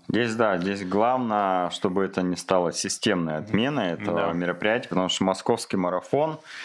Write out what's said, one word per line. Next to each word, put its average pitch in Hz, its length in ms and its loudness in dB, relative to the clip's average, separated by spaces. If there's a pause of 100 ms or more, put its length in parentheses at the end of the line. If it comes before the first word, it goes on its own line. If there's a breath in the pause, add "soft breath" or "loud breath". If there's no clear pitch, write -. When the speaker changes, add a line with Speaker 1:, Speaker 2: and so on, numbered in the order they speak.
Speaker 1:
Здесь, 113 280 2
да, 110 220 4
здесь 98 280 -2
главное, 101 840 2
чтобы 95 320 0
это 95 180 -2
не 90 140 0
стало 87 360 2
системной 87 680 0
отменой 104 560 -2
этого 85 340 -2
Speaker 2:
Да. 85 60 -2
Speaker 1:
мероприятия, 87 560 0
потому 90 200 0
что - 140 0
московский 95 540 0
марафон 139 600 0 (280 loud breath)